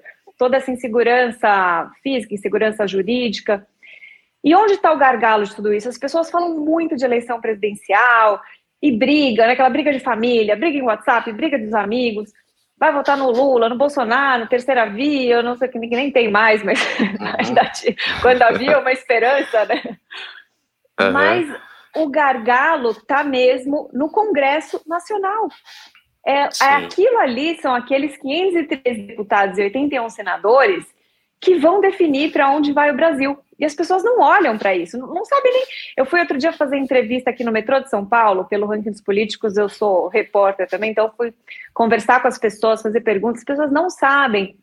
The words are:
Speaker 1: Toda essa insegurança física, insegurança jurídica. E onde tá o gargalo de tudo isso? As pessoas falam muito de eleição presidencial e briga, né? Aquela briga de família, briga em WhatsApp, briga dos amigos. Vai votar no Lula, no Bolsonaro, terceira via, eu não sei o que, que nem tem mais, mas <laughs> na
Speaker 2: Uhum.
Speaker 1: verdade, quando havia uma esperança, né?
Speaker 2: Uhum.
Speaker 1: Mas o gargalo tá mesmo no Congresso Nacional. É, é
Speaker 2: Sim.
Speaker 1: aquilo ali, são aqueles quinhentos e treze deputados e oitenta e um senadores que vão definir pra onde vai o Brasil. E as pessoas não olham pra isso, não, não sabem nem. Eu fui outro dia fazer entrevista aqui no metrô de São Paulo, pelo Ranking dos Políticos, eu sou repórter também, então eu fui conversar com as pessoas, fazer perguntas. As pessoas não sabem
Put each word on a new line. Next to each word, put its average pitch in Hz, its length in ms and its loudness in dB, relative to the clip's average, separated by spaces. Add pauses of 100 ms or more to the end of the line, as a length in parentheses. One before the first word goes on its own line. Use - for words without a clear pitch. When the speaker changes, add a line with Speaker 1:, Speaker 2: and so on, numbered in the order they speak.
(380)
Speaker 1:
Toda 254 200 2
essa 269 140 -4
insegurança 226 1200 0 (100)
física, 247 320 -4
insegurança 208 540 -2
jurídica. 208 800 -4 (760)
E 302 120 4
onde 403 220 4
tá 339 140 2
o 302 60 2
gargalo 226 480 4
de 196 100 -12
tudo 208 180 -2
isso? 214 140 -4
As 240 100 -8
pessoas 320 320 -2
falam 339 300 -2
muito 320 360 0
de 254 100 -2
eleição 233 340 -2
presidencial 214 1000 2 (400)
e 294 100 2
briga, 247 540 2
né? 247 80 4
Aquela 262 160 4
briga 285 240 0
de 254 60 -4
família, 220 580 0
briga 294 200 -2
em 269 40 -2
WhatsApp, 233 500 0
briga 277 260 -4
dos 214 160 -6
amigos. 214 580 -4 (460)
Vai 302 140 2
votar 277 240 0
no 269 160 0
Lula, 240 380 2
no 240 80 -4
Bolsonaro, 262 720 0
terceira 247 400 0
via, 247 460 0
eu 233 80 2
não 240 120 -4
sei 247 140 -4
o - 20 -12
que, 233 80 -10
que 233 160 -6
nem 269 160 -2
tem 233 180 2
mais, 214 340 4
mas 190 160 0 (200)
<laughs> 202 200 -2
na 208 120 -8
Speaker 2:
Uhum. - 60 -6
Speaker 1:
verdade, - 580 0 (260)
quando 247 200 4
havia 247 380 2
uma 254 120 -2
esperança, 247 720 0
né? 240 160 -2 (1160)
Speaker 2:
Uhum. 98 120 4
Speaker 1:
Mas 302 360 2 (480)
o 302 140 -2
gargalo 262 840 0 (120)
tá 294 180 0
mesmo 262 680 0
no 285 160 -2
Congresso 311 760 -2
Nacional. 392 640 -4 (800)
É, 277 180 2
é 285 80 -4
Speaker 2:
Sim. - 140 0
Speaker 1:
aquilo 359 540 2
ali, 302 420 -2
são 262 120 0
aqueles 277 440 -2
quinhentos 339 380 -2
e 330 80 0
treze 247 400 -6
deputados 202 540 -2
e 208 40 0
oitenta 269 340 -2
e 254 40 -4
um 233 100 -6
senadores 196 760 0 (540)
que 370 160 4
vão 339 260 4
definir 320 500 0
pra 285 180 2
onde 294 220 0
vai 294 200 2
o 262 40 -4
Brasil. 285 420 0 (220)
E 277 60 -2
as 302 100 -4
pessoas 359 280 0
não 466 180 2
olham 302 360 4
pra 196 160 -2
isso, 185 240 -6
não, 262 160 -12
não 392 120 -6
sabem 539 260 2
nem. 508 140 0 (320)
Eu 262 80 0
fui 349 160 2
outro 302 160 -2
dia 320 160 0
fazer 285 240 -2
entrevista 247 520 0
aqui 247 140 -6
no 233 80 -2
metrô 220 300 0
de 262 80 -18
São 202 160 -4
Paulo, 202 400 2
pelo 208 200 -4
Ranking 214 260 -6
dos 196 100 -16
Políticos, 208 560 -4
eu 208 100 0
sou 190 400 0
repórter 196 640 0
também, 214 220 -4
então 214 160 0
eu 214 80 -12
fui 233 180 -6 (400)
conversar 233 480 2
com 269 80 0
as 220 80 -4
pessoas, 220 440 -2
fazer 226 200 -2
perguntas. 220 380 -2
As - 60 -20
pessoas 285 260 -2
não 330 180 0
sabem 269 720 0